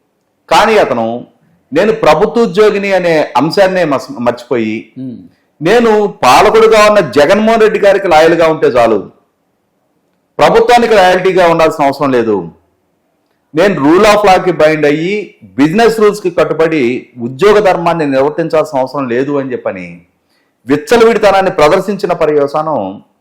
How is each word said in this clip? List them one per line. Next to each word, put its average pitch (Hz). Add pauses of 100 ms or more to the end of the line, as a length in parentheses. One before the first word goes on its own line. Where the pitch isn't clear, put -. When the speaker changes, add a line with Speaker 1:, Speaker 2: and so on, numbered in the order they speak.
(500)
Speaker 1:
కానీ 208
అతను, 120 (460)
"నేను 202
ప్రభుత్వ 202
ఉద్యోగిని" 202
అనే 170
అంశాన్నే 185
మస్-, 135
మర్చిపోయి, 117
Speaker 2:
Hmm. 127 (460)
Speaker 1:
నేను 214
పాలకుడుగా 214
ఉన్న 208
జగన్మోహన్ 202
రెడ్డి 214
గారికి 196
లాయల్గా 165
ఉంటే 156
చాలు, 113 (1300)
ప్రభుత్వానికి 233
లాయల్టీగా 185
ఉండాల్సిన 160
అవసరం 135
లేదు, 107 (1040)
నేను 175
rule 170
of 208
లాకి 185
బైండ్ 151
అయ్యి, 175
బిజినెస్ 170
రూల్స్కి 208
కట్టుబడి, 156 (100)
ఉద్యోగ 139
ధర్మాన్ని 170
నిర్వర్తించాల్సిన 147
అవసరం 131
లేదు 135
అని 131
చెప్పని 90 (640)
విచ్చలవిడితనాన్ని 196
ప్రదర్శించిన 180
పర్యవసానం 147 (180)